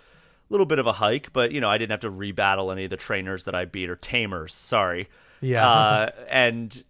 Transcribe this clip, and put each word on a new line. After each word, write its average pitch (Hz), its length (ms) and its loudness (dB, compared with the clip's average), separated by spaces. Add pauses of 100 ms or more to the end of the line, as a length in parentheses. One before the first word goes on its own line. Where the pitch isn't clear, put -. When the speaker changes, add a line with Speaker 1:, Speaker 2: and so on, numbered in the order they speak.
(480)
Speaker 1:
little 202 180 2
bit 151 120 0
of 120 80 0
a 110 80 4
hike, 110 400 0
but, 120 180 2
you 143 80 -4
know, 110 80 0
I 104 80 4
didn't 110 140 -2
have 107 100 -4
to 113 100 -6
rebattle 98 600 0
any 95 120 -6
of 92 60 -8
the 95 60 -6
trainers 95 480 -6
that 92 100 -6
I 90 120 -4
beat, 90 240 -8
or 87 60 -10
tamers, 95 580 -4
sorry. 92 560 -2 (320)
Speaker 2:
Yeah. 123 260 4
Speaker 1:
Uh, 110 420 4 (180)
and 117 600 0